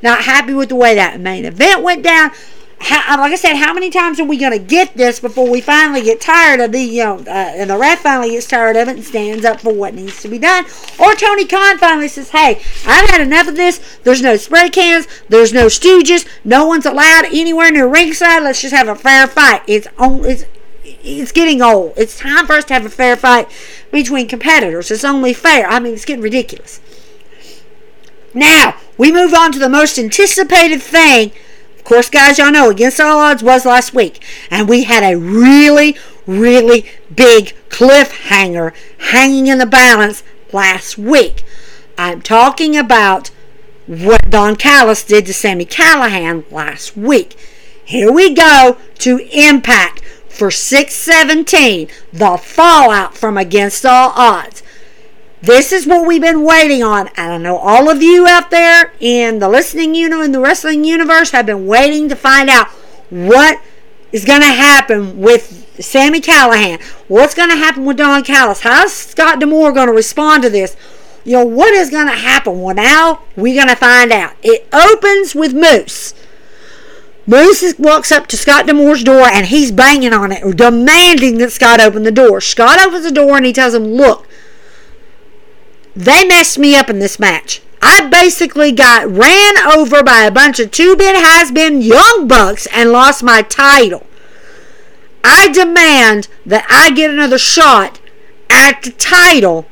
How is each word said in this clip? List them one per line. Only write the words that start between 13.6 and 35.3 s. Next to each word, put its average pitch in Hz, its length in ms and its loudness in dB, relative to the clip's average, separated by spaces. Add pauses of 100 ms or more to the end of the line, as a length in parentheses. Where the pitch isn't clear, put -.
There's 254 180 2
no 247 160 0
spray 330 320 0
cans. 339 380 -2 (220)
There's 226 240 4
no 240 140 2
stooges. 349 600 2 (160)
No 262 240 2
one's 320 180 -2
allowed 311 420 2
anywhere 330 440 -2
near 285 160 0
ringside. 330 560 0
Let's 277 200 -6
just 269 120 -10
have 254 140 0
a 208 80 -8
fair 269 320 2
fight." 262 400 0
It's 208 180 -2 (100)
on-, 262 280 2
it's, 254 220 0 (360)
it's - 480 -12
getting 320 320 0
old. 196 340 0
It's 220 220 -6
time 294 300 -4
for 302 60 0
us 294 100 -2
to 269 100 -8
have 233 100 -2
a 214 60 -12
fair 247 240 -2
fight 240 320 0 (460)
between 262 340 -4
competitors. 233 640 -4
It's 214 140 -8
only 269 280 -2
fair. 269 360 -2
I 226 100 -2
mean, 240 160 -8
it's 214 100 -16
getting 254 200 -10
ridiculous. - 560 -8 (1500)
Now, 294 400 0 (240)
we 285 140 4
move 349 220 0
on 330 180 2
to 269 80 -8
the 269 80 -2
most 294 320 0
anticipated 330 840 0
thing. 269 480 0 (460)
Of - 80 -20
course, 240 240 2
guys, 285 300 2
y'all 285 140 2
know, 277 180 4
Against 240 300 -2
All 302 180 2
Odds 294 240 0
was 254 240 2
last 247 260 0
week. 214 300 -4 (300)
And 202 160 -4
we 247 160 2
had 220 180 0
a 185 140 0
really, 285 800 2 (320)